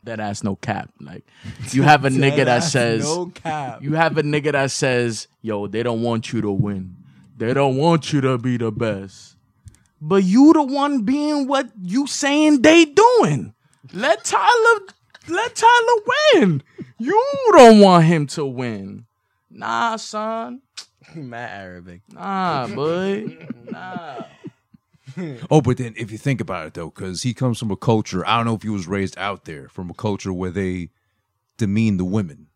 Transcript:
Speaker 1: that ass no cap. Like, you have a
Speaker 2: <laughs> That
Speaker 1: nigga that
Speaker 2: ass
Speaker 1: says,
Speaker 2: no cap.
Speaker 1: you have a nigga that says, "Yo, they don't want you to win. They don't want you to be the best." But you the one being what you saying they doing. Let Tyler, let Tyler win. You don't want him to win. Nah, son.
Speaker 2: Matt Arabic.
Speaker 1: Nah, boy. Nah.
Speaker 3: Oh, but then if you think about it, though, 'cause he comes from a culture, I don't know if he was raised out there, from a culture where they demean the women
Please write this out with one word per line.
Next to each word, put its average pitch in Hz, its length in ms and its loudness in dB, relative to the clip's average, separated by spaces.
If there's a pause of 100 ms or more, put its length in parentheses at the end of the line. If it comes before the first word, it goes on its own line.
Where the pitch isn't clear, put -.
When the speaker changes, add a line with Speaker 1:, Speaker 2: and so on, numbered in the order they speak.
Speaker 1:
that 113 140 -10
ass 104 240 -8
no 98 140 -4
cap. - 340 -8 (100)
Like, 73 240 -18 (460)
you 131 120 2
have 143 220 6
a 135 60 2
Speaker 2:
<laughs> - 0 -
That 131 80 -2
Speaker 1:
nigga 135 200 2
that 131 100 2
Speaker 2:
ass 120 240 0
Speaker 1:
says, 117 320 0
Speaker 2:
no 170 220 -4
cap. 151 560 -10
Speaker 1:
you 143 120 -4
have 160 240 0
a 156 40 0
nigga 147 300 -2
that 135 180 0
says, 123 580 -2 (120)
"Yo, 104 280 -6
they 107 140 -4
don't 117 200 -2
want 117 300 -2
you 117 100 -4
to 104 80 -2
win. 98 460 -4 (400)
They 113 180 -4
don't 139 220 0
want 160 360 0
you 147 100 0
to 131 160 0
be 123 180 -4
the 113 160 -4
best." 104 640 -8 (640)
But 190 240 2
you 262 280 6
the 320 120 4
one 277 380 -2
being 294 440 -2
what 269 240 -2 (100)
you 202 280 -4
saying 294 540 2
they 330 240 6
doing. 285 680 2 (380)
Let 294 320 -2
Tyler, 453 560 2 (480)
let 427 260 -4
Tyler 466 480 4 (320)
win. 185 280 4 (360)
You 359 240 0 (300)
don't 233 280 12
want 180 240 8
him 160 240 2
to 156 160 -6
win. 113 640 -10 (440)
Nah, 226 460 -4
son. 226 680 -10 (540)
Speaker 2:
Matt 120 340 -12 (100)
Arabic. 90 400 -18 (120)
Speaker 1:
Nah, 180 560 -6
boy. 185 680 -4 (340)
Nah. 165 540 -14 (1300)
Speaker 3:
Oh, 151 100 6
but 123 160 0
then 117 200 -10
if 107 140 -10
you 110 60 -14
think 127 240 -4
about 85 280 -8
it, 78 60 -20
though, 82 160 -12
'cause 92 320 -10
he 123 120 -4
comes 123 240 -2
from 110 120 -6
a 95 60 -4
culture, 107 500 -2
I 107 100 0
don't 117 100 -2
know 117 80 -2
if 104 80 -10
he 107 80 -8
was 98 160 -6
raised 95 320 -6
out 98 260 -8
there, 71 240 -16
from 90 220 -12
a 85 40 -14
culture 98 380 -6
where 92 180 -6
they 90 380 -6 (680)
demean 104 400 0
the 90 60 -2
women 90 520 -4